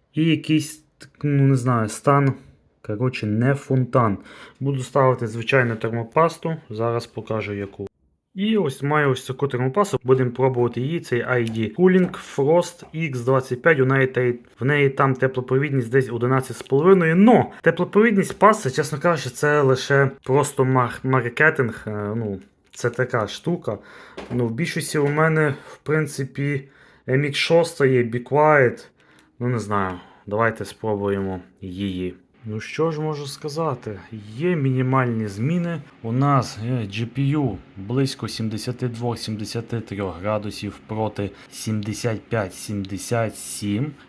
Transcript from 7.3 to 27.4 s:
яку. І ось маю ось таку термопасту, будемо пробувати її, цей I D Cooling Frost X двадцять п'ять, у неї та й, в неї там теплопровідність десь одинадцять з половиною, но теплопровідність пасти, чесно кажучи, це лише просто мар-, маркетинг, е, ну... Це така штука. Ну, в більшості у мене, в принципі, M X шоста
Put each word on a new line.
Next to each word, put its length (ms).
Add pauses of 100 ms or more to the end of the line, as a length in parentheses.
яку. 340 (480)
І 220
ось 260
маю 260
ось 160
таку 220
термопасту, 560
будемо 280
пробувати 500
її, 180
цей 240
I 340
D 180
Cooling 600
Frost 500 (100)
X 280
двадцять 380
п'ять, 180
у 60
неї 220
та 140
й, 180 (200)
в 60
неї 240
там 240
теплопровідність 760
десь 200
одинадцять 480
з 40
половиною, 540
но 360 (100)
теплопровідність 760
пасти, 320
чесно 280
кажучи, 300
це 320
лише 500 (120)
просто 420
мар-, 380
маркетинг, 840
е, 40 (240)
ну... 240 (320)
Це 180
така 380
штука. 500 (540)
Ну, 160
в 40
більшості 460
у 100
мене, 460 (140)
в 100
принципі, 920 (380)
M 180
X 80
шоста 520